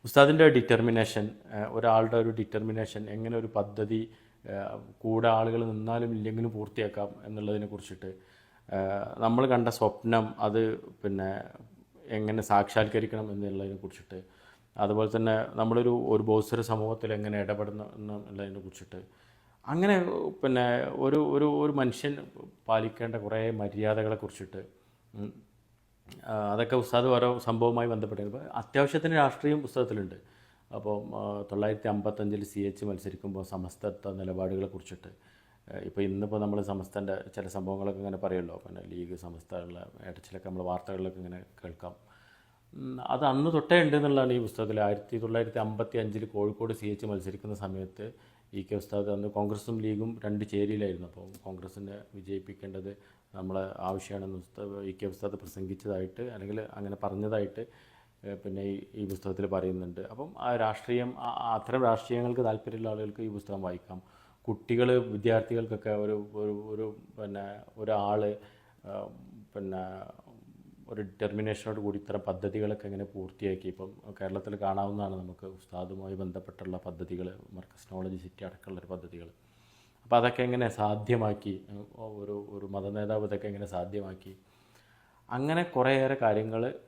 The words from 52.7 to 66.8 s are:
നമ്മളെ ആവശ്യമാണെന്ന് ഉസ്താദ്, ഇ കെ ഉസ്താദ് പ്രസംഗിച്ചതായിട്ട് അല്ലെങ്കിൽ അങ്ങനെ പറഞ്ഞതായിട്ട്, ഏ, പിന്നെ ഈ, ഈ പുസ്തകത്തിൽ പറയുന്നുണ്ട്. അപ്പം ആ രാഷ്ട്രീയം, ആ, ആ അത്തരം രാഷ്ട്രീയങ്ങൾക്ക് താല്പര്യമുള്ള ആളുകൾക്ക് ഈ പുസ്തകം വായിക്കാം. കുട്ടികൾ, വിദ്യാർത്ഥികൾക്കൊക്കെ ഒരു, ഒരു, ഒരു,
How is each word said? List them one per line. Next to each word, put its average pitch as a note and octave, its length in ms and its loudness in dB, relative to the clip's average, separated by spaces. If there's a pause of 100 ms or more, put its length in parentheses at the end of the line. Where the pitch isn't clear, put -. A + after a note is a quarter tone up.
നമ്മളെ F#2+ 300 -4 (140)
ആവശ്യമാണെന്ന് F#2+ 600 -6
ഉസ്താദ്, G2+ 460 -10
ഇ F#2+ 80 -6
കെ F#2+ 140 -8
ഉസ്താദ് G2 260 -4
പ്രസംഗിച്ചതായിട്ട് F#2+ 880 -6
അല്ലെങ്കിൽ G#2 380 -8
അങ്ങനെ G2+ 420 -8
പറഞ്ഞതായിട്ട്, G#2 600 -2 (640)
ഏ, G2+ 100 -8
പിന്നെ G2 280 -8
ഈ, G2 140 -2 (180)
ഈ A2 100 -8
പുസ്തകത്തിൽ G2 420 -4
പറയുന്നുണ്ട്. F#2 540 -2
അപ്പം A#2+ 380 -12
ആ B2 180 0
രാഷ്ട്രീയം, A#2+ 600 0
ആ, A#2+ 100 -6 (120)
ആ A#2+ 140 -4
അത്തരം B2 280 4
രാഷ്ട്രീയങ്ങൾക്ക് A#2+ 600 4
താല്പര്യമുള്ള A2 440 -2
ആളുകൾക്ക് G#2+ 340 -4
ഈ A2 60 -4
പുസ്തകം G2+ 340 -6
വായിക്കാം. F2+ 380 -8 (480)
കുട്ടികൾ, A#2+ 500 2
വിദ്യാർത്ഥികൾക്കൊക്കെ A2+ 920 2
ഒരു, G#2 260 0 (180)
ഒരു, G#2 200 -2 (140)
ഒരു, G#2+ 280 -6 (240)